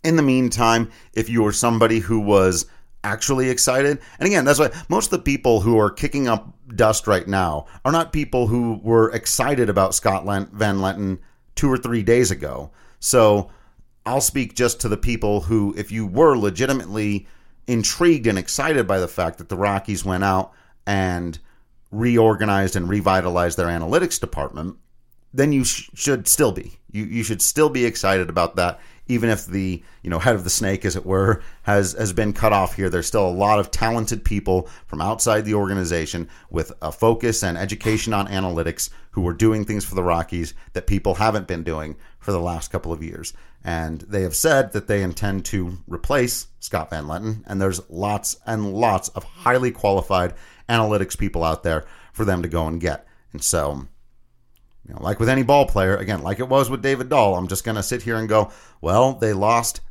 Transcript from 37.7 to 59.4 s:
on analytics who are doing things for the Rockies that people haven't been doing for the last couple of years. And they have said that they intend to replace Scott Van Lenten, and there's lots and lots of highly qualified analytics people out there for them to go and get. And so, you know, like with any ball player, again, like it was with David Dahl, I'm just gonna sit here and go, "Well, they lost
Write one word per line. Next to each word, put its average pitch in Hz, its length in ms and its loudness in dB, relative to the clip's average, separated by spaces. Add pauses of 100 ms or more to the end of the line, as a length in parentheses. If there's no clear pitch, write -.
on 98 140 0
analytics 87 640 -4 (220)
who 90 160 -2
are 85 60 -4
doing 110 300 2
things 101 200 -6
for - 100 -10
the 92 80 0
Rockies 85 520 -2 (180)
that - 160 -4
people 98 260 0
haven't 104 320 0
been 85 160 -6
doing 78 340 -8 (220)
for - 140 -6
the 90 80 0
last 85 320 -6
couple 85 200 -6
of 78 100 -8
years. 82 300 -12 (300)
And 82 380 -4
they 101 220 -4
have 90 120 -2
said 135 380 2
that 101 160 -4
they 101 140 2
intend 95 440 -4
to 90 400 -4
replace 120 600 -4 (120)
Scott 80 300 -6
Van 78 160 -8
Lenten, 107 400 -8
and 95 140 -4
there's 95 200 0 (100)
lots 101 460 -4 (100)
and 107 260 -4
lots 104 380 0
of - 120 -10
highly 123 480 0
qualified 95 640 0 (340)
analytics 107 480 0
people 85 280 -2
out 82 180 -2
there 80 220 -2 (300)
for 113 100 -2
them 90 180 0
to 82 60 -6
go 82 180 -2
and 82 140 -6
get. 82 260 -6 (260)
And 76 120 -10
so, 71 420 -2 (1000)
you - 60 -16
know, - 80 -14
like 104 180 -4
with 113 80 2
any 131 140 2
ball 139 240 4
player, 95 280 2
again, 95 280 -4
like 101 180 -6
it 127 80 -6
was 131 220 2
with 131 100 -4
David 131 300 -2
Dahl, 110 240 4
I'm 90 140 -2
just 95 160 -6
gonna 110 180 -2
sit - 180 -4
here 113 160 -4
and 110 140 -4
go, 107 200 4 (300)
"Well, 113 320 4
they 110 220 0
lost 113 560 0